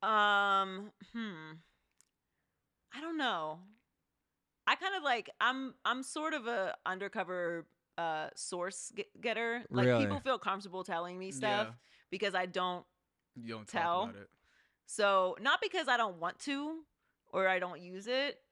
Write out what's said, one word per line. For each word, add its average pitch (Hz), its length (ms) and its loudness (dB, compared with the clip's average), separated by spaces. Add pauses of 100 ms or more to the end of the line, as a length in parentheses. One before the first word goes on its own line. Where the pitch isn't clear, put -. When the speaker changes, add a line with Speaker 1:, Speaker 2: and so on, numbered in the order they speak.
Speaker 1:
Um, 202 880 4 (220)
hmm. 175 400 -8 (1400)
I 277 80 -10
don't 330 160 -4
know. 170 420 -2 (1040)
I 247 100 4
kind 381 200 -2
of, 359 80 -2
like, 240 260 2 (100)
I'm, 262 360 0 (100)
I'm 247 180 0
sort 311 300 -4
of 247 140 -4
a 202 280 -2 (100)
undercover, 180 800 -4 (300)
uh, 160 380 -2
source - 600 -6
ge-, 196 100 -6 (160)
getter. 233 480 -2
Like, 123 160 4
Speaker 2:
Really? 120 200 6
Speaker 1:
people 98 140 -2
feel - 200 0
comfortable 190 440 -4
telling 180 340 -4
me 190 140 -8
stuff 208 380 0
Speaker 3:
Yeah. - 40 -16 (380)
Speaker 1:
because 196 240 0
I 180 120 2
don't 180 380 -2 (500)
Speaker 3:
You 117 200 -12
don't 107 120 -10
Speaker 1:
tell. 170 340 2
Speaker 3:
talk - 100 -2
about 98 100 -14
it. - 80 -18 (560)
Speaker 1:
So, 190 560 4
not 277 200 4
because 370 260 0
I 247 100 6
don't 208 220 2
want 165 220 -4
to 294 380 -4 (540)
or 190 140 4
I 185 120 4
don't 180 220 -4
use 185 260 -10
it. 262 320 0 (120)